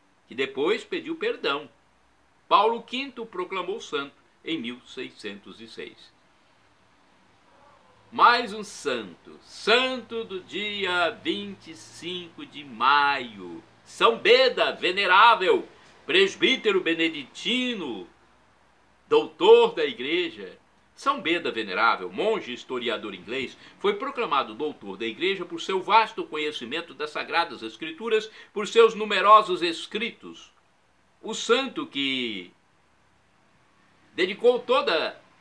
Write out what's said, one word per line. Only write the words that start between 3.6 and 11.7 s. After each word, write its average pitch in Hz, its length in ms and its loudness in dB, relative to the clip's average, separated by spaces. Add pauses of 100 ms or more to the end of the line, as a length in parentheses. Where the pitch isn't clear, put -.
santo 143 360 -8 (280)
em 160 140 -6
mil 123 300 -10
seiscentos 104 720 -14
e 113 60 -18
seis. - 500 -18 (1900)
Mais 214 440 4
um 214 100 -10
santo, 101 800 -8
santo 240 800 -2
do 185 160 -12
dia 185 720 -2 (120)
vinte 196 500 -8